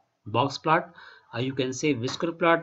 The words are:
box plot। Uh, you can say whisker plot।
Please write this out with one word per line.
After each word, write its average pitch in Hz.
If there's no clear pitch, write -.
box 117
plot। 160
Uh, -
you 131
can 131
say 151
whisker 127
plot। 165